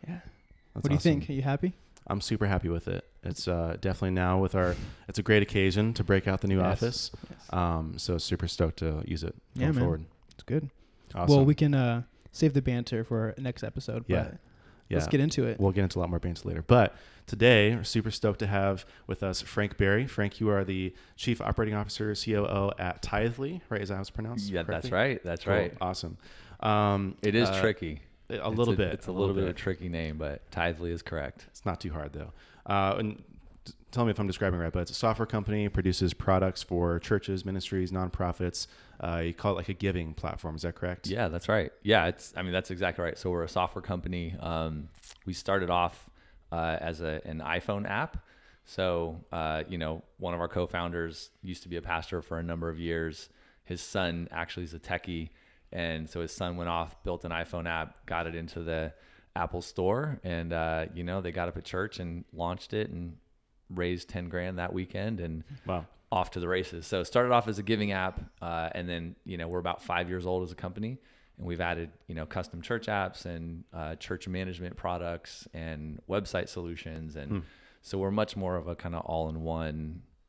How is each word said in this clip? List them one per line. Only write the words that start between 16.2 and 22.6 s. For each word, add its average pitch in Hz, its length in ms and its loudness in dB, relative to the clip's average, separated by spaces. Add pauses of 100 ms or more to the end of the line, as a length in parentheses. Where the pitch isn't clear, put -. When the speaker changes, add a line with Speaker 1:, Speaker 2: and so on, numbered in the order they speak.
Speaker 2:
later. 82 140 -2
But 117 340 8 (300)
today, 113 500 8
we're 110 80 -2
super 110 260 2
stoked 104 300 2
to 110 60 0
have 98 400 2 (200)
with - 160 -4
us 92 200 0
Frank - 340 0
Barry. 104 300 6
Frank, 104 340 -2
you 110 80 4
are 101 160 4
the 92 300 -2 (220)
Chief - 260 0
Operating 107 320 2
Officer, 104 400 -2
C 110 220 0
O 101 100 4
O 98 320 2